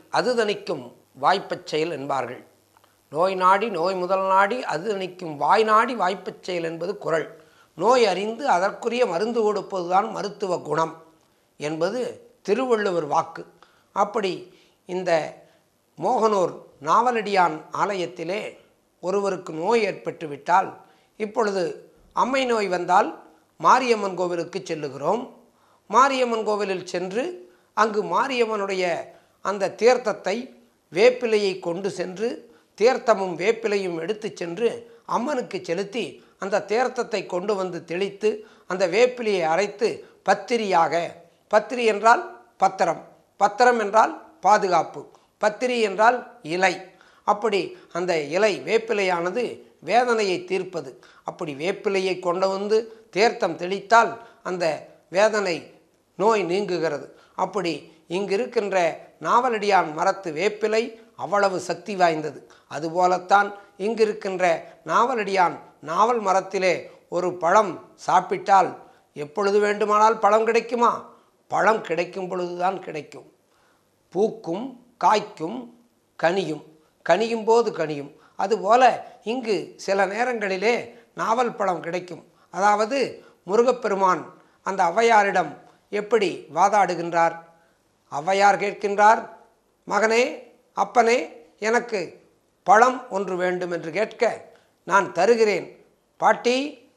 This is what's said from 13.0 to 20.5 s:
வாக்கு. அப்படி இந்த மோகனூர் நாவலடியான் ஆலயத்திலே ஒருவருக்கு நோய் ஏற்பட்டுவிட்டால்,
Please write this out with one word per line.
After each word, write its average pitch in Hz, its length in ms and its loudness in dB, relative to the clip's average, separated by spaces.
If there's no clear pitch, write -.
வாக்கு. 156 400 -2
அப்படி 196 680 -4
இந்த 180 560 -2
மோகனூர் 202 600 0
நாவலடியான் 190 800 2
ஆலயத்திலே 170 880 -4
ஒருவருக்கு 185 520 -4
நோய் 196 300 0
ஏற்பட்டுவிட்டால், 170 960 -2